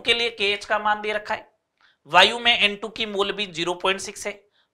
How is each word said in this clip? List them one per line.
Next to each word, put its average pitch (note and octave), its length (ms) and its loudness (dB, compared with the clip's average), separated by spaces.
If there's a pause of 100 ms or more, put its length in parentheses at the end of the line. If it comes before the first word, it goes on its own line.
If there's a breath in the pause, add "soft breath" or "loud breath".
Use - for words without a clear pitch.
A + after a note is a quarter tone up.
के A#3+ 80 4
लिए A#3 160 -2
केएच G3+ 340 -2
का G#3+ 140 0
मान G#3 240 0
दे G#3+ 100 -4
रखा G#3 220 -4
है, - 140 -10 (600 soft breath)
वायु G3+ 300 6
में A#3+ 200 2
एन G3+ 180 4
टू G#3+ 120 -8
की A3 180 -6
मोल G3+ 260 -2
भी G3+ 160 -6
ज़ीरो E3+ 340 -4
पॉइंट F#3+ 180 0
सिक्स - 260 -12
है, G#3 60 -8 (420)